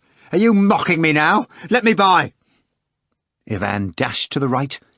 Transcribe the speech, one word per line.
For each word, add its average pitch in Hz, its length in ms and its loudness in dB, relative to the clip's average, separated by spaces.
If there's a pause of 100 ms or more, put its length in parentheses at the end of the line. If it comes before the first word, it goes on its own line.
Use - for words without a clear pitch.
(340)
Are 156 40 -2
you 226 160 4
mocking 196 460 2
me 156 140 2
now? 156 340 2 (220)
Let 233 160 0
me 226 80 2
by! 175 400 2 (1160)
Ivan 101 460 -4
dashed - 380 -4
to - 60 -4
the 135 100 0
right, 135 280 -4 (200)